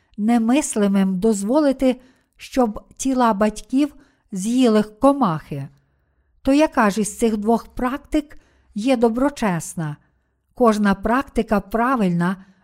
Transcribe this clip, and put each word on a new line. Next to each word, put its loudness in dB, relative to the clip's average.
немислимим 0
дозволити, 0
щоб -4
тіла 0
батьків -2
з'їли 2
комахи. -2
То 0
яка 2
ж -4
із -6
цих 0
двох -2
практик -6
є 0
доброчесна? -2
Кожна 2
практика -2
правильна -2